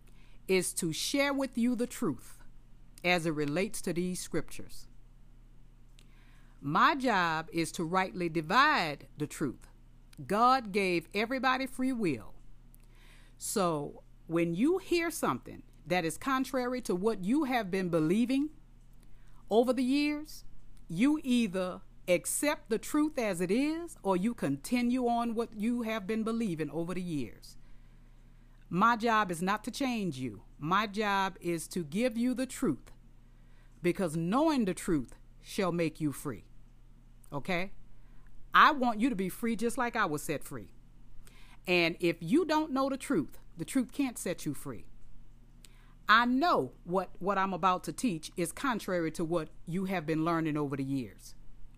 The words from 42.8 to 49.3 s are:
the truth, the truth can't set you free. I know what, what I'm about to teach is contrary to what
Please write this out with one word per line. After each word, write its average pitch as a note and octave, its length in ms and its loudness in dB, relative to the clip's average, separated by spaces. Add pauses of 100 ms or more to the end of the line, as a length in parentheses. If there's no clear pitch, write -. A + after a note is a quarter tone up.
the C4+ 100 -2
truth, F#3 420 0 (180)
the D#3+ 80 -6
truth - 260 0
can't C4 280 -2
set - 260 -4
you D#3 80 -2
free. - 320 -8 (1200)
I A3+ 160 8
know B3 480 2 (100)
what, F3+ 360 -2
what G3 180 0
I'm F#3+ 160 0
about F3+ 320 0
to E3 80 -6
teach E3+ 420 -2
is E3+ 160 -2
contrary F#3 600 -2
to F3 120 -4
what D#3+ 240 0 (180)